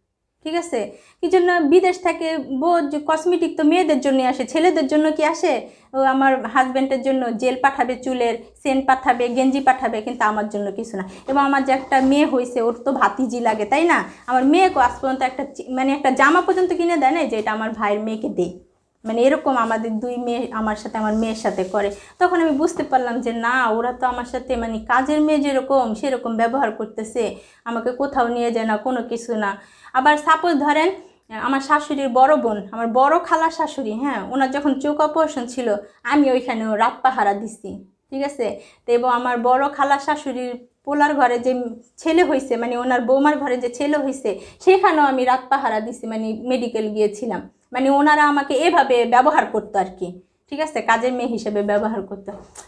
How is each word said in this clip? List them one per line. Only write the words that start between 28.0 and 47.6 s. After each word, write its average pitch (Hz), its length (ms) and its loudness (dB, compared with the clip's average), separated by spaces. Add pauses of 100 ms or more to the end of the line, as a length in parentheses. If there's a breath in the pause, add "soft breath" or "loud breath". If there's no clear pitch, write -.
নিয়ে 240 220 -2
যায় 226 160 -2
না, 214 100 0
কোনো 247 260 -4
কিছু 233 320 -8
না। 202 220 -4 (360 loud breath)
আবার 294 240 4
সাপোজ 320 380 2
ধরেন, 294 340 2 (540 loud breath)
আমার 269 180 0
শাশুড়ির 294 480 -2
বড় 262 280 4
বোন, 208 360 -2
আমার 233 140 -6
বড় 269 320 4
খালা 330 320 -2
শাশুড়ি, 294 420 -4
হ্যাঁ, 233 380 -4
ওনার 262 200 -2
যখন 277 300 -2
চোখ 294 200 -2
অপারেশন 302 460 -2
ছিল, 233 300 -4 (260 loud breath)
আমি 277 280 2
ওইখানে 226 460 -2
রাত 226 260 0
পাহারা 220 320 2
দিছি, 208 500 -12 (260)
ঠিক 269 120 -6
আছে? 277 380 -6 (260 loud breath)
তো 240 60 0
এবং 240 180 2
আমার 247 280 0
বড় 254 300 2
খালা 277 300 2
শাশুড়ির 254 720 -6 (160)
পোলার 294 300 2
ঘরে 247 240 2
যে 247 240 0 (340)
ছেলে 330 280 2
হইছে, 262 320 -2
মানে 240 200 -4
ওনার 247 240 0
বৌমার 277 380 4
ঘরে 262 180 -2
যে 247 120 -4
ছেলে 285 280 -2
হইছে, 262 440 -4 (200 loud breath)
সেখানেও 370 440 4
আমি 262 200 2
রাত 254 240 2
পাহারা 233 320 0
দিছি, 240 260 -10
মানে 220 380 -6
মেডিকেল 233 440 -2
গিয়েছিলাম। 208 640 -2 (220)